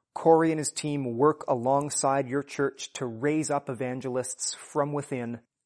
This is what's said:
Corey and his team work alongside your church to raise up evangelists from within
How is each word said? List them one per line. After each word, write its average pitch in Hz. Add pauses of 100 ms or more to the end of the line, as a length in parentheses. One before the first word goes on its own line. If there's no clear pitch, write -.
(140)
Corey 165
and 156
his 143
team 143
work 147
alongside 139
your 135
church -
to -
raise 135
up 143
evangelists 127
from 147
within 123 (260)